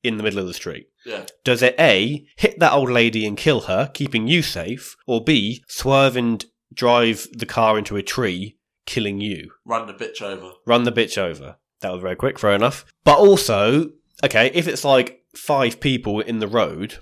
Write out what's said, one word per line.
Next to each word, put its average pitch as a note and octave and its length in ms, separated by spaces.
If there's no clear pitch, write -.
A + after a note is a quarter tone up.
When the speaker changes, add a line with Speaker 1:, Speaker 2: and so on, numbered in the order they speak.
Speaker 1:
in A2+ 140
the G#2 60
middle G2+ 160
of F#2+ 80
the F2+ 60
street. - 340
Speaker 2:
Yeah. G#2+ 200
Speaker 1:
Does A#2+ 160
it, B2+ 180
A, C3+ 460
hit - 240
that E3 140
old C#3+ 160
lady A#2 360
and G2+ 120
kill C3+ 240
her, A#2 320
keeping A#2+ 340
you E3 140
safe, F#2+ 540
or A2+ 160
B, A#2 440
swerve C3+ 500
and A#2 260
drive A#2+ 580
the A2+ 140
car A2 320
into G#2 180
a G2+ 60
tree, G2+ 560
killing G2+ 340
you? G2 300
Speaker 2:
Run A2+ 240
the G2 60
bitch A2 280
over. F#2 320
Speaker 1:
Run A#2+ 200
the A#2+ 60
bitch A2 280
over. D2 380
That F#2+ 120
was F2+ 80
very F#2 140
quick, - 240
fair G#2 140
enough. A2+ 300
But C#3+ 160
also, D3+ 720
okay, C3 320
if E3 120
it's, - 160
like, C3 360
five C3+ 440
people A2+ 400
in A2+ 200
the G#2+ 80
road, G2 540